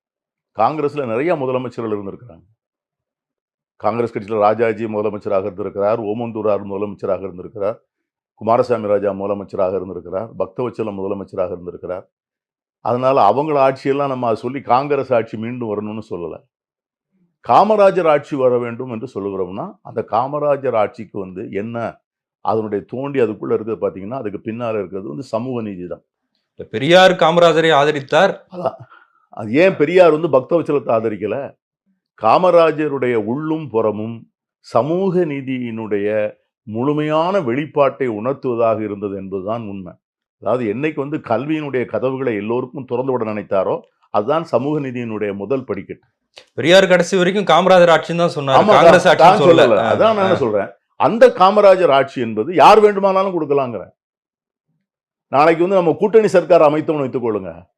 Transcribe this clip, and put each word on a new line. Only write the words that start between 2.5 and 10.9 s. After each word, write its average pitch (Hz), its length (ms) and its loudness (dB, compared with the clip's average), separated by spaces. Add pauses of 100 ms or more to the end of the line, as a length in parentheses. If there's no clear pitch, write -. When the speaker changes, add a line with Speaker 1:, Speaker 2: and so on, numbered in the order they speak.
Speaker 1:
காங்கிரஸ் 113 420 -4
கட்சியில 110 200 -6
ராஜாஜி 110 460 2
முதலமைச்சராக 104 560 -4
இருந்திருக்கிறார், 101 600 -4
ஓமந்தூரார் 107 640 -4
முதலமைச்சராக 98 540 -6
இருந்திருக்கிறார், 95 600 -10 (540)
குமாரசாமி 113 520 -2
ராஜா 101 240 0
முதலமைச்சராக 95 640 -4
இருந்திருக்கிறார், 92 640 -8
பக்தவச்சலம் 107 600 -8